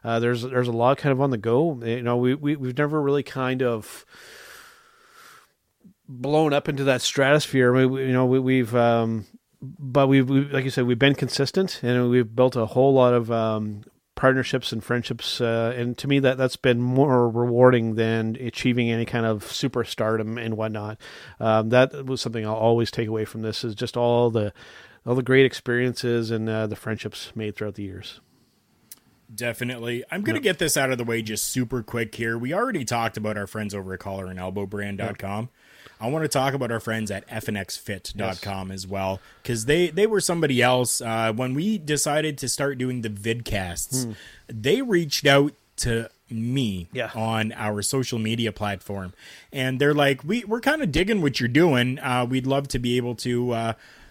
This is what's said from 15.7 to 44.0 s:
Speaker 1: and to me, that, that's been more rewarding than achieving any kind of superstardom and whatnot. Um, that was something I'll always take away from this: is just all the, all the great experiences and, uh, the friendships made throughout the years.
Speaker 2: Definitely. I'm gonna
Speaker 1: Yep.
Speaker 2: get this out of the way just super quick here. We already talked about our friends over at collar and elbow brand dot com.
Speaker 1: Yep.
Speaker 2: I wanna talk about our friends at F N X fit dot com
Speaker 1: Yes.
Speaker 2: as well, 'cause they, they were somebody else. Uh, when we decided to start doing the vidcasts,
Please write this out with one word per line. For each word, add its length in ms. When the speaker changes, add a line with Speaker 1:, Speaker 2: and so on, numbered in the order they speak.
Speaker 1:
and 220
to 100
me, 100
that, 180
that's 200
been 240
more 480
rewarding 640
than 460
achieving 500
any 140
kind 200
of 200
superstardom 1000
and 120
whatnot. 420
Um, 300
that 380
was 140
something 240
I'll 100
always 360
take 160
away 180
from 180
this: 200
is 140
just 200
all 340
the, 220
all 80
the 80
great 240
experiences 840
and, 160
uh, 180
the 80
friendships 640
made 180
throughout 220
the 80
years. 360
Speaker 2:
Definitely. 800
I'm 120
gonna 160
Speaker 1:
Yep. 40
Speaker 2:
get 160
this 180
out 140
of 80
the 60
way 180
just 240
super 360
quick 340
here. 200
We 160
already 320
talked 320
about 220
our 80
friends 280
over 200
at 60
collar 260
and 120
elbow 280
brand 320
dot 200
com. 260
Speaker 1:
Yep. 60
Speaker 2:
I 60
wanna 200
talk 240
about 180
our 100
friends 300
at 200
F 180
N 80
X 220
fit 360
dot 280
com 260
Speaker 1:
Yes. 60
Speaker 2:
as 120
well, 340
'cause 220
they, 240
they 180
were 140
somebody 400
else. 400
Uh, 320
when 220
we 240
decided 600
to 100
start 280
doing 240
the 80
vidcasts, 960